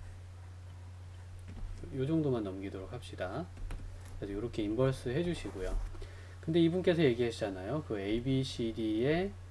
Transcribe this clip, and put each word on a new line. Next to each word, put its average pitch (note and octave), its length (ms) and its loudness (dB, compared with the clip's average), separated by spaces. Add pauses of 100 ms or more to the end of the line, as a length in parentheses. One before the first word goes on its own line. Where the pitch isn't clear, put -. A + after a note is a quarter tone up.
(1900)
요 C3+ 120 2
정도만 C#3+ 380 4
넘기도록 F#2+ 480 -4
합시다. F#2 540 -4 (720)
그래서 G2+ 160 -4
요렇게 A#2 280 -2
인버스 C3 480 2
해주시고요. A2+ 680 0 (640)
근데 E3 200 4
이분께서 E3+ 420 6
얘기하시잖아요. A#2 840 2
그 G#2+ 120 0
에이비씨디의 A#2+ 1300 2 (180)